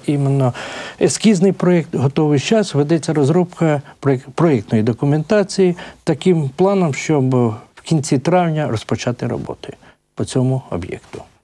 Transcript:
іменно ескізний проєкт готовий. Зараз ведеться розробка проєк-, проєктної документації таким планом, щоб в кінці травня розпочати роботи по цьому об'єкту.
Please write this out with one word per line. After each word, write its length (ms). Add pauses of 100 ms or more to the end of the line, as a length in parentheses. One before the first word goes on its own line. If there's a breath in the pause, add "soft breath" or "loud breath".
іменно 460 (480 loud breath)
ескізний 520
проєкт 420
готовий. 440
Зараз 360
ведеться 380
розробка 720 (180 loud breath)
проєк-, 340
проєктної 500
документації 920 (280 loud breath)
таким 520
планом, 380
щоб 400 (400)
в 80
кінці 360
травня 500
розпочати 580
роботи 500 (380 soft breath)
по 100
цьому 460
об'єкту. 520 (220)